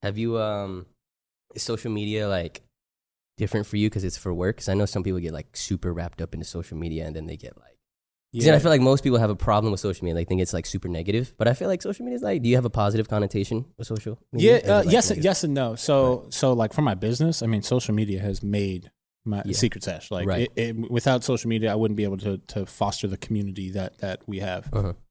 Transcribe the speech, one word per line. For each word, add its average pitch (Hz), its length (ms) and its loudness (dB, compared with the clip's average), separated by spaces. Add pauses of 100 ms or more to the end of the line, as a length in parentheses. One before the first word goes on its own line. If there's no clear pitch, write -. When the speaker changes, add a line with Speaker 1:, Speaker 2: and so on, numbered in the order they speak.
Speaker 1:
Have 104 160 -4
you, 117 200 -2
um, 101 460 -4 (680)
is 110 80 -8
social 113 280 -4
media, 107 360 -2
like, 90 340 -4 (760)
different 104 300 -2
for 104 100 -4
you 104 120 4
'cause 98 140 -4
it's 90 140 -4
for 92 160 -6
work? 90 240 -2
'Cause - 120 -8
I 95 40 2
know 101 120 2
some 98 180 -4
people 92 160 -2
get, 80 140 -6
like, 73 220 -12
super 90 380 -4
wrapped 85 280 -8
up 82 120 -8
into 80 120 -8
social 85 320 -10
media 80 280 -6
and 78 100 -8
then 78 120 -10
they 78 100 -10
get, - 200 -16
like, - 200 -20 (560)
'cause 117 100 0
then 156 100 10
I 151 40 8
Speaker 2:
Yeah. - 20 8
Speaker 1:
feel 160 120 4
like 143 100 8
most 131 220 6
people 127 140 4
have 113 120 6
a 104 60 0
problem 107 360 2
with 98 80 -2
social 95 240 -4
media. 85 120 -2
They 85 100 0
think 92 160 2
it's, 90 100 0
like, 85 140 -2
super - 240 -6
negative. 98 480 -2
But 110 100 2
I 123 60 4
feel 175 160 -4
like 180 120 -2
social 202 240 -8
media 247 120 -6
is, 247 40 -8
like, 196 200 -2
do 117 80 2
you 123 60 6
have 123 100 4
a 113 40 0
positive 107 380 0
connotation 107 560 -2 (140)
with 117 100 -10
social 110 320 -8 (140)
media? 202 200 6
Speaker 2:
Yeah, 247 40 8
Speaker 1:
As - 120 0
Speaker 2:
uh, 202 100 6
Speaker 1:
of, 185 80 4
like, 165 60 6
Speaker 2:
yes, 233 160 6
Speaker 1:
negative? 175 140 0
Speaker 2:
yes 185 220 2
and 147 80 0
no. 123 220 -2
So, 131 480 2
Speaker 1:
Right. - 100 -14
Speaker 2:
so, 131 200 4
like, 113 200 2
for - 80 0
my 120 140 2
business, 120 460 0
I 117 40 -2
mean, 110 160 2
social 123 320 0
media 104 260 0
has 98 240 -2
made 101 480 -2 (340)
my 101 200 -2
Speaker 1:
Yeah. 98 80 -4
Speaker 2:
Secret - 320 0
Sesh. 82 260 -8
Like, 90 160 -2
Speaker 1:
Right. 98 300 0
Speaker 2:
it, 117 200 -2
it, 113 140 -6
without 123 320 2
social 120 240 -2
media, 113 240 0
I 104 40 0
wouldn't 107 220 0
be 107 60 0
able 98 140 -2
to, 98 220 -4
to - 260 -8
foster - 420 -4
the 95 100 -4
community 101 540 -4
that, 92 280 -6
that 95 280 -6
we 98 120 -6
have. 92 340 -6
Speaker 1:
Uh-huh. 98 200 0 (180)